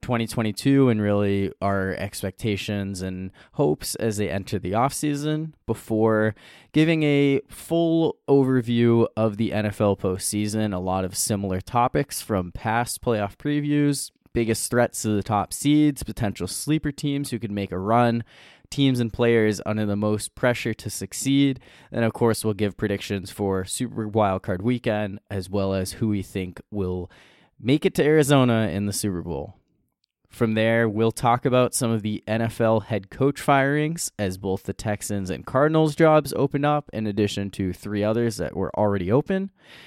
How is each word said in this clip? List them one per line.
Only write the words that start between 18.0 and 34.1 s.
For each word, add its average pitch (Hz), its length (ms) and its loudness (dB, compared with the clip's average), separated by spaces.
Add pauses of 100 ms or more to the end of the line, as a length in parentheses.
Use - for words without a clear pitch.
teams 135 280 2
and 117 140 -2
players 113 540 2
under 107 180 -2
the 101 100 -2
most 107 380 -2
pressure 120 400 -2
to - 160 -10
succeed. 135 680 0 (320)
And 117 120 -2
of 113 100 0
course, 113 300 0
we'll 107 120 -2
give 101 200 -2
predictions 98 540 -4
for 95 360 -2
Super 110 440 -6
Wildcard 98 540 0
Weekend, 107 560 -2 (100)
as 95 180 -6
well 95 280 0
as 95 160 -2
who - 160 -4
we 104 160 0
think 92 360 -8 (120)
will 92 400 -4 (480)
make 135 260 2
it - 80 2
to 165 100 4
Arizona 135 680 6
in 101 180 -2
the 101 60 -4
Super 95 280 -2
Bowl. 73 360 -8 (720)
From 113 240 0
there, 113 340 2
we'll 110 240 2
talk 123 340 0
about 127 280 2
some 117 180 0
of 110 120 0
the 107 220 -4
N 110 160 -2
F 113 200 -2
L 113 180 4
head 104 300 -6
coach 139 320 0
firings, 147 760 0